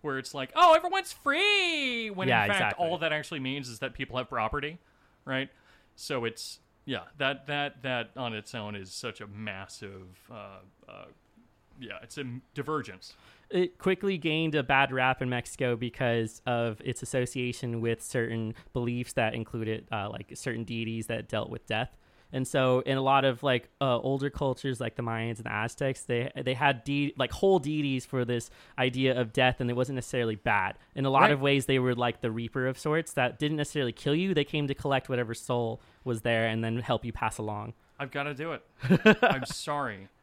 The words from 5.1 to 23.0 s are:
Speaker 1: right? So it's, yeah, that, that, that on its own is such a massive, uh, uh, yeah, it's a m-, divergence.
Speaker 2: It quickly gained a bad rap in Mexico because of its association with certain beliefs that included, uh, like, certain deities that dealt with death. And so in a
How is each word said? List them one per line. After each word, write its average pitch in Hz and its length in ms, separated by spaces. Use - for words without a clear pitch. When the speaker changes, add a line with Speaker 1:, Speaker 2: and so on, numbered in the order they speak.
Speaker 1:
right? 131 240
So 127 260
it's, - 360
yeah, 117 160
that, 135 300
that, 143 340
that 120 340
on 123 180
its 107 220
own 104 220
is 95 160
such - 260
a 104 80
massive, 98 760
uh, 101 280
uh, 98 180
yeah, 101 200
it's - 160
a 147 40
m-, 127 200
divergence. 139 600
Speaker 2:
It 180 280
quickly 190 400
gained 156 380
a 143 80
bad 135 300
rap 131 280
in 123 80
Mexico 123 460
because 117 720
of 117 400
its 127 180
association 123 800
with 117 200
certain 113 520
beliefs 120 420
that 113 200
included, 110 580
uh, 104 180
like, - 260
certain 117 280
deities 113 440
that 117 200
dealt 110 220
with - 180
death. 110 220
And 131 120
so 131 360
in 135 160
a 135 40